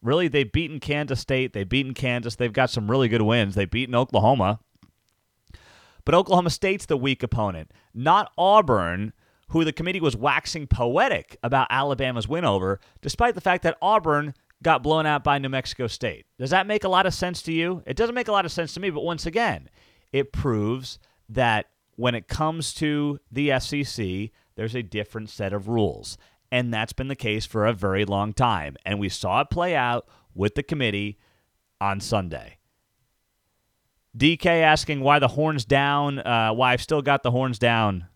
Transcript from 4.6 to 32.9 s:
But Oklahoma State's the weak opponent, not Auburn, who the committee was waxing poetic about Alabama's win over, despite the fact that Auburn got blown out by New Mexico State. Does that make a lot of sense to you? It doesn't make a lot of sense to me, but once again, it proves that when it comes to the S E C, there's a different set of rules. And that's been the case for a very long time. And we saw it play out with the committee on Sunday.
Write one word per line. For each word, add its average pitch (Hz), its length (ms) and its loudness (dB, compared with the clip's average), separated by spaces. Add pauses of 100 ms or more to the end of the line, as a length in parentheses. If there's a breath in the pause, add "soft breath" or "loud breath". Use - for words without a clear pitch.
But 139 100 2
Oklahoma 180 360 4
State's 196 360 -2
the 156 100 0
weak 131 260 -2
opponent, 101 480 -4 (240 soft breath)
not 165 420 2
Auburn, 113 760 4 (360)
who 160 160 2
the 156 80 -2
committee 175 280 -4
was 143 160 0
waxing 143 500 -2
poetic 127 760 0
about 131 280 2
Alabama's 127 560 -2
win 160 180 -4
over, 98 360 0 (220 soft breath)
despite 233 320 0
the 185 60 -10
fact 180 220 0
that 165 200 0
Auburn 160 520 0 (280)
got 160 200 2
blown 156 240 2
out 147 160 0
by 143 160 2
New 139 100 -6
Mexico 131 380 -4
State. - 400 -8 (120)
Does 127 120 -6
that 185 160 4
make 208 180 -2
a 196 40 0
lot 185 180 4
of 175 80 -2
sense 180 280 -6
to 165 100 -8
you? 170 340 -2
It 135 100 -6
doesn't 233 180 0
make 240 140 -4
a 220 40 0
lot 196 120 2
of 160 80 -8
sense 165 220 -6
to 170 60 -10
me, 196 100 -2
but 151 120 -6
once 165 240 -4
again, 165 420 -2 (440 soft breath)
it 139 200 -2
proves 120 680 -2 (300)
that 113 380 0 (300)
when 120 180 0
it 107 140 -8
comes 156 460 -4
to 147 460 -2 (100)
the 139 220 0
S 127 200 -2
E 143 120 -2
C, 104 480 -6 (220)
there's 110 200 -6
a 127 80 -4
different 107 460 -8
set 98 240 -6
of 101 160 -6
rules. 98 480 -2 (360 soft breath)
And 123 220 0
that's 110 180 -4
been 131 160 -8
the 135 80 -8
case 107 300 -4
for 110 180 -2
a 113 80 2
very 98 320 0
long 101 280 -2
time. 90 520 0
And 101 140 -2
we 101 100 -2
saw 95 320 -2
it 147 100 -2
play 175 260 0
out 120 320 0 (260 soft breath)
with 98 220 -2
the - 60 -4
committee 104 560 -4 (640)
on 98 200 -2
Sunday. 85 580 -4 (1600)